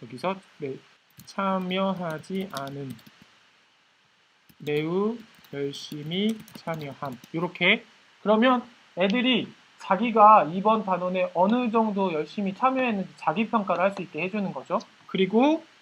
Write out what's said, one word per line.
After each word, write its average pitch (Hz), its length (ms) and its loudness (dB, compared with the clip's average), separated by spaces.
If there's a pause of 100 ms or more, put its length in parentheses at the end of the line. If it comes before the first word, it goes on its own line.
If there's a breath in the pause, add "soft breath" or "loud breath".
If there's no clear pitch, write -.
여기서, 127 320 -6 (220)
네, 139 180 -8 (500)
"참여하지 190 1300 -4
않은", 139 400 -10 (1700)
"매우 170 600 -2 (360)
열심히 151 840 -4 (180)
참여함." 143 640 -10 (160)
요렇게. 175 520 0 (360)
그러면 233 420 4 (340)
애들이 208 500 2 (320)
자기가 208 720 6
이번 208 320 0
단원에 180 500 -2
어느 220 380 2
정도 202 420 0
열심히 185 400 -4
참여했는지 247 640 0
자기평가를 190 640 -2
할 196 100 2
수 196 100 -8
있게 156 200 -8
해주는 185 320 -4
거죠. 143 260 -4 (280)
그리고 220 560 2 (180)